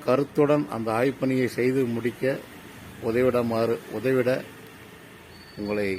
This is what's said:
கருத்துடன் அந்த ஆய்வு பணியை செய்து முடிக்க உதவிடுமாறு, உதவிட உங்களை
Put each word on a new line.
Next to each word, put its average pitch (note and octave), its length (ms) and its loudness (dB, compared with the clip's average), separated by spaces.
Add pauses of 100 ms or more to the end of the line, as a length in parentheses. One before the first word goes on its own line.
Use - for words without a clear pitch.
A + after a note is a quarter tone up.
கருத்துடன் C#3+ 640 4
அந்த A2+ 240 -4
ஆய்வு B2 260 2
பணியை C3 280 2
செய்து B2+ 380 2
முடிக்க A#2 380 -2 (800)
உதவிடுமாறு, A#2 720 2 (160)
உதவிட B2 360 2 (1300)
உங்களை G#2 300 -2 (120)